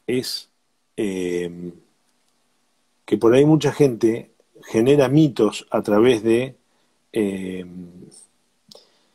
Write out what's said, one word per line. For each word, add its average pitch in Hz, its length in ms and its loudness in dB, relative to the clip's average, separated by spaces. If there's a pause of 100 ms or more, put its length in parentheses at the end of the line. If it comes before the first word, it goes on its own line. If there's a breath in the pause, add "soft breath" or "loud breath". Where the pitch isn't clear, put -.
es, - 440 -6 (460)
eh, 87 760 -6 (1300)
que 107 140 -2
por 113 160 4
ahí 139 100 6
mucha 147 280 2
gente 117 580 0 (380)
genera 131 400 2
mitos 127 600 2
a 110 120 -2
través 110 400 2
de 117 340 0 (560)
eh, 95 520 -6 (1500 soft breath)